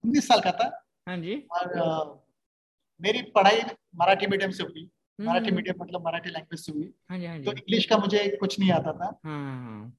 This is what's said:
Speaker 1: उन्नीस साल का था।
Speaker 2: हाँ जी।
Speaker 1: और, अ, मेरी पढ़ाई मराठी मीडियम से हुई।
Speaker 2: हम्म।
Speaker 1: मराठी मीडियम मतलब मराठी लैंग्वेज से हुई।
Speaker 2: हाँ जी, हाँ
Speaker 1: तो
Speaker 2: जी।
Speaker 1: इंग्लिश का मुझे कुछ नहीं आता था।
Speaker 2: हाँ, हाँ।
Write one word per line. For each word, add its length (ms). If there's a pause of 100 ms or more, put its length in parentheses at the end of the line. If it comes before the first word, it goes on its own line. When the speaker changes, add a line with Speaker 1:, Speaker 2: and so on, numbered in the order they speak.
Speaker 1:
उन्नीस 240
साल 120
का 120
था। 320 (240)
Speaker 2:
हाँ 80
जी। 360
Speaker 1:
और, 200
अ, 500 (760)
मेरी 220
पढ़ाई 380 (360)
मराठी 300
मीडियम 240
से 120
हुई। 280 (300)
Speaker 2:
हम्म। 100
Speaker 1:
मराठी 200
मीडियम 320
मतलब 240
मराठी 240
लैंग्वेज 300
से 120
हुई। 220 (160)
Speaker 2:
हाँ 80
जी, 80
हाँ 100
Speaker 1:
तो 60
Speaker 2:
जी। 80
Speaker 1:
इंग्लिश 360
का 120
मुझे 420
कुछ 200
नहीं 120
आता 200
था। 320
Speaker 2:
हाँ, 400
हाँ। 340